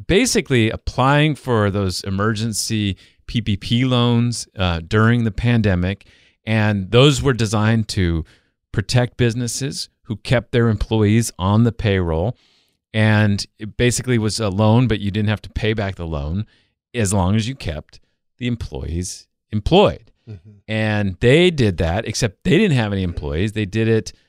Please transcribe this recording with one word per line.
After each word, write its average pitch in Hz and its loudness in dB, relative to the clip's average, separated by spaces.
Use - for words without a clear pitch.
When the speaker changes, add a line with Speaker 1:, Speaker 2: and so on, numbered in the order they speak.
Speaker 1:
basically 156 2
applying 143 0
for 107 0
those 95 -2
emergency 104 -2
P 120 -4
P 107 -2
P 117 0
loans, 120 0
uh, 87 -2
during 113 2
the 113 -2
pandemic. 101 0
And 107 0
those 127 4
were 131 0
designed 110 0
to 85 -2
protect 123 -2
businesses 123 -4
who 107 -8
kept - -2
their 117 2
employees 110 2
on 101 4
the 117 2
payroll. 92 -2
And 107 2
it 107 -12
basically 120 0
was 107 -2
a 107 -2
loan, 110 4
but 107 -2
you 101 -6
didn't 104 -2
have 104 -4
to - -18
pay 110 -2
back 98 -6
the 87 -10
loan 80 -4
as 104 -2
long 95 2
as 110 0
you 135 -8
kept - -10
the 120 -6
employees 85 -8
employed. 170 2
Speaker 2:
Mm-hmm. 104 -20
Speaker 1:
And 107 -2
they 165 6
did 110 0
that, 87 -2
except - -6
they 180 4
didn't 196 2
have 107 0
any 95 -2
employees. 85 -4
They 107 -4
did 110 -2
it 110 0